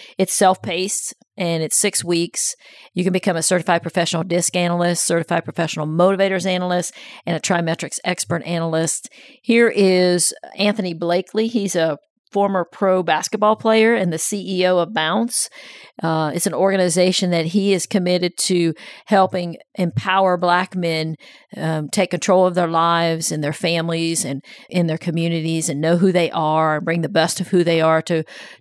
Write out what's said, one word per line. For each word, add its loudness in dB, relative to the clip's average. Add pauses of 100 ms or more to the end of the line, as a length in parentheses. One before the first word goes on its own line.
(180)
It's 0
self-paced 0 (240)
and -2
it's -2
six 0
weeks. -2 (400)
You -2
can 2
become -2
a -2
certified 0
professional -2
disc -2
analyst, 0
certified 0
professional -4
motivators 2
analyst, -2 (320)
and -2
a -6
TriMetrix -2
expert -4
analyst. -2 (340)
Here 4
is 4 (240)
Anthony -2
Blakely. -2
He's -2
a 0 (360)
former 0
pro 0
basketball 0
player 4
and 0
the -4
C -4
E 4
O 4
of -2
Bounce. -2 (500)
Uh, 0
it's -4
an -2
organization 2
that 0
he 0
is 0
committed 0
to 0 (320)
helping 2 (200)
empower 0
Black 0
men, -2 (400)
um, -4
take 0
control 4
of -2
their 2
lives 0
and -4
their -2
families -2
and -6 (240)
in 0
their -2
communities -2
and -4
know 2
who 4
they 2
are 0
and -6
bring -2
the -2
best 0
of -6
who 4
they 2
are 4
to, -2 (380)